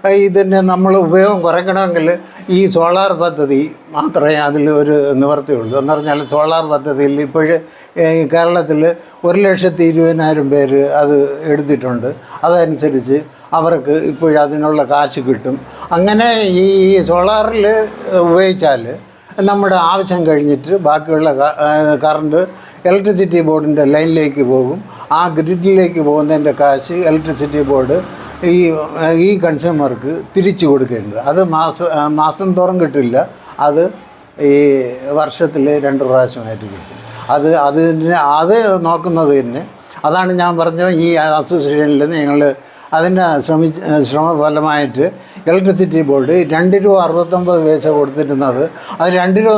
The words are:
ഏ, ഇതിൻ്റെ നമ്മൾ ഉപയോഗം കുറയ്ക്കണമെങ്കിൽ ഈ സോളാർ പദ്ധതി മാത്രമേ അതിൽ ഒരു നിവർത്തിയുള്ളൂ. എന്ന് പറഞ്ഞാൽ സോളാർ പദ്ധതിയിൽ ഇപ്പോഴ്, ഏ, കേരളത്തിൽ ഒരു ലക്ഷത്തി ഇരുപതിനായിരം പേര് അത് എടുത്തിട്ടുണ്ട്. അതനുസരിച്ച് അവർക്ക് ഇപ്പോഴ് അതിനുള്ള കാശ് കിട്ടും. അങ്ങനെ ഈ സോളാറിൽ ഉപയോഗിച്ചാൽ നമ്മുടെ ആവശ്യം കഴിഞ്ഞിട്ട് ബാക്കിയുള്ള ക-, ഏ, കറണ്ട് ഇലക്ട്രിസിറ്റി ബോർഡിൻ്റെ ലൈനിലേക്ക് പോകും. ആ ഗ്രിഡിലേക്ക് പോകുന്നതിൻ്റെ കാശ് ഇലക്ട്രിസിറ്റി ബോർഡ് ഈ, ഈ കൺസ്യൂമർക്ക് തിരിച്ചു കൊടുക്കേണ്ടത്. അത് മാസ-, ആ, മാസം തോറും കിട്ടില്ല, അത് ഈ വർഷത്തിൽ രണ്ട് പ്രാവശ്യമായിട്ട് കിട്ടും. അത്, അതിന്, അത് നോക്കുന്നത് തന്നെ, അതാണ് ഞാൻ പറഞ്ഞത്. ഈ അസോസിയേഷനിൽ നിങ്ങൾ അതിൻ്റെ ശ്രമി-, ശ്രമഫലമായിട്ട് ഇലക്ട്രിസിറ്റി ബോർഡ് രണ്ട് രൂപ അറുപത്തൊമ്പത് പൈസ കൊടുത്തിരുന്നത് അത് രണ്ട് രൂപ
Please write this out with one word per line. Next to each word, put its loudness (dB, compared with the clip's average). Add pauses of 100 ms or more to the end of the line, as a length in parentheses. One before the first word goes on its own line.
ഏ, 4 (160)
ഇതിൻ്റെ 2
നമ്മൾ 2
ഉപയോഗം 2
കുറയ്ക്കണമെങ്കിൽ 0 (440)
ഈ 4 (140)
സോളാർ 2
പദ്ധതി -2 (380)
മാത്രമേ 0 (100)
അതിൽ 0
ഒരു 2 (260)
നിവർത്തിയുള്ളൂ. -2
എന്ന് -2
പറഞ്ഞാൽ -2 (120)
സോളാർ 0
പദ്ധതിയിൽ -2
ഇപ്പോഴ്, 0 (400)
ഏ, 2 (260)
കേരളത്തിൽ 0 (440)
ഒരു 2
ലക്ഷത്തി 0
ഇരുപതിനായിരം 2
പേര് 2 (200)
അത് 2 (380)
എടുത്തിട്ടുണ്ട്. -2 (360)
അതനുസരിച്ച് 0 (340)
അവർക്ക് 0 (180)
ഇപ്പോഴ് 2
അതിനുള്ള 0
കാശ് -2
കിട്ടും. -4 (320)
അങ്ങനെ 2 (360)
ഈ 4
സോളാറിൽ 2 (600)
ഉപയോഗിച്ചാൽ 2 (680)
നമ്മുടെ 2 (160)
ആവശ്യം -2
കഴിഞ്ഞിട്ട് 0
ബാക്കിയുള്ള 0 (120)
ക-, 0 (120)
ഏ, 2
കറണ്ട് 0 (480)
ഇലക്ട്രിസിറ്റി 0
ബോർഡിൻ്റെ 0
ലൈനിലേക്ക് 0
പോകും. 0 (340)
ആ 2
ഗ്രിഡിലേക്ക് 0
പോകുന്നതിൻ്റെ 0
കാശ് 0
ഇലക്ട്രിസിറ്റി -2
ബോർഡ് 0 (460)
ഈ, 2 (720)
ഈ 2
കൺസ്യൂമർക്ക് -2 (240)
തിരിച്ചു 0
കൊടുക്കേണ്ടത്. 0 (120)
അത് 2 (140)
മാസ-, -2
ആ, 0 (140)
മാസം 0 (100)
തോറും 0
കിട്ടില്ല, 0 (400)
അത് 2 (680)
ഈ 4 (680)
വർഷത്തിൽ -2 (200)
രണ്ട് 0
പ്രാവശ്യമായിട്ട് -2
കിട്ടും. -16 (360)
അത്, 2 (120)
അതിന്, 0
അത് 2 (300)
നോക്കുന്നത് 0
തന്നെ, -6 (420)
അതാണ് 0
ഞാൻ 0
പറഞ്ഞത്. 0 (160)
ഈ 2 (320)
അസോസിയേഷനിൽ 0
നിങ്ങൾ 0 (420)
അതിൻ്റെ 2 (220)
ശ്രമി-, 0
ശ്രമഫലമായിട്ട് -2 (440)
ഇലക്ട്രിസിറ്റി 0
ബോർഡ് 2 (180)
രണ്ട് 2
രൂപ 4
അറുപത്തൊമ്പത് 0
പൈസ 0
കൊടുത്തിരുന്നത് -2 (300)
അത് 0
രണ്ട് 0
രൂപ 2